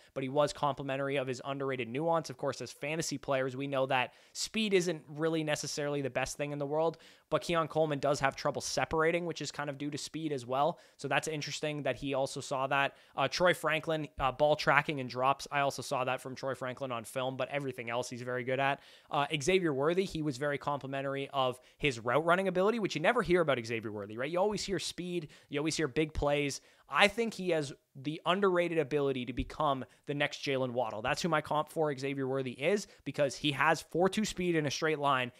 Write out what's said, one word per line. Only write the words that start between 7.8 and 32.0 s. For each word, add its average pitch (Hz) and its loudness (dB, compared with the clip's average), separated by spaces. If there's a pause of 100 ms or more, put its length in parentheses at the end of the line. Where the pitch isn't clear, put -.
does 139 2
have 135 0
trouble 135 -2
separating, 165 0
which 156 -6
is 139 -6
kind 147 -6
of 135 -8
due 147 -4
to 143 -4
speed 151 -6
as 123 -2
well. 139 0 (160)
So - -8
that's 139 0
interesting 147 -4
that 131 2
he 139 -4
also 135 0
saw 135 -2
that. 139 2 (180)
Uh, 135 2
Troy 175 6
Franklin, 156 -2 (100)
uh, 131 2
ball 151 4
tracking 143 4
and 127 -4
drops. 127 2
I 143 2
also 135 0
saw 127 -2
that 127 -2
from 123 -10
Troy 131 -6
Franklin 127 -6
on 117 -6
film, 131 -4
but 131 -2
everything 131 -4
else 123 -2
he's 120 -8
very 123 -4
good 131 0
at. 139 2 (300)
Uh, 143 2 (160)
Xavier 175 4
Worthy, 170 2
he 160 -4
was 139 -2
very 143 -2
complimentary 139 -4
of 131 0 (160)
his 123 0
route 123 4
running 185 4
ability, 190 4
which 185 -2
you 151 -4
never 233 4
hear 170 4
about 131 2
Xavier 113 -4
Worthy, 104 -8
right? 135 -4
You 175 0
always 202 2
hear 185 -2
speed, 175 -6 (220)
you 143 -2
always 156 0
hear 160 2
big 151 0
plays. 143 0 (260)
I 170 6
think 226 -4
he 185 -4
has 151 0 (200)
the 147 -8
underrated 175 2
ability 139 0
to 127 -6
become 135 -2 (220)
the 147 -4
next 143 -2
Jalen 131 0
Waddle. 110 -2
That's 139 0
who 180 0
my 151 2
comp 151 -2
for 151 -2
Xavier 139 -4